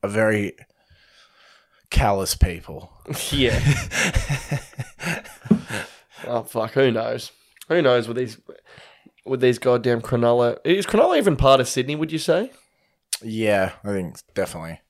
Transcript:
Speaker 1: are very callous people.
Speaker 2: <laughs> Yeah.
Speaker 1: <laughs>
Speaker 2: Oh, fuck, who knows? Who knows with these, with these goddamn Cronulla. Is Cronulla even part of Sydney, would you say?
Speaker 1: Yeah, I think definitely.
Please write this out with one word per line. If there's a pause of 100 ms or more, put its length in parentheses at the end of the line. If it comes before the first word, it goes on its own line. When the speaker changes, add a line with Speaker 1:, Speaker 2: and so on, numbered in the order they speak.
Speaker 1:
are
very (1400)
callous
people. (200)
Speaker 2:
<laughs>
Yeah.
Speaker 1:
<laughs> (1700)
Speaker 2:
Oh,
fuck,
who
knows? (360)
Who
knows
with
these, (880)
with
these
goddamn
Cronulla.
Is
Cronulla
even
part
of
Sydney,
would
you
say? (720)
Speaker 1:
Yeah, (120)
I
think (180)
definitely.